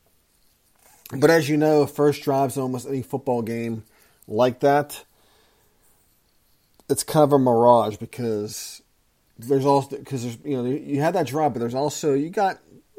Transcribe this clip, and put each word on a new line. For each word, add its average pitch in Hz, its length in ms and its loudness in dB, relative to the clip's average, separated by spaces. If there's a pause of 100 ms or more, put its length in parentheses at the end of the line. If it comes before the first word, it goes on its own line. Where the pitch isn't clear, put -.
(1160)
But 139 140 4
as 160 180 4
you 151 80 0
know, 151 300 4
first 143 380 0
drives 135 340 0
in 135 60 -4
almost 127 240 -8
any 135 160 -6
football 120 400 -4
game 113 400 -6 (440)
like 120 340 0
that, 143 420 0 (1900)
it's 139 140 -2
kind 156 200 2
of 143 80 2
a 143 60 4
mirage 120 600 4
because 107 840 -8 (560)
there's 131 280 0
also, 139 320 0
'cause 131 260 -10
there's, 120 200 -10
you 143 140 -4
know, 123 100 -4
you 143 340 -4
had 165 120 0
that 175 140 -2
drive, 143 260 -2
but 123 60 -6
there's 117 160 -4
also, 143 400 -2
you 151 160 -2
got, 190 280 -2 (400)